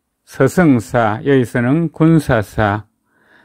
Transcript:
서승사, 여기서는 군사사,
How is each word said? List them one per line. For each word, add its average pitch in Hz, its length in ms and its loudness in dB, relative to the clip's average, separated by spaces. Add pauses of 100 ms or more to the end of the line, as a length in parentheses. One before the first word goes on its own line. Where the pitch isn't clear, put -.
(240)
서승사, 123 1000 0
여기서는 135 640 -2
군사사, 113 960 0 (580)